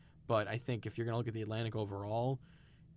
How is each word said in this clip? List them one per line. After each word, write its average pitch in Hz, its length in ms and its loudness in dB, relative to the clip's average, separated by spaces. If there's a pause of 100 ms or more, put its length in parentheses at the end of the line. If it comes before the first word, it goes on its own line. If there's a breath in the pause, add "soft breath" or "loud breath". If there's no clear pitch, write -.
(260 soft breath)
But 107 220 4
I 110 80 0
think 113 300 -2
if 104 100 -4
you're 117 80 0
gonna 117 140 2
look 120 100 0
at 113 60 -4
the 110 80 -4
Atlantic 110 340 -2
overall, 107 640 0 (560 soft breath)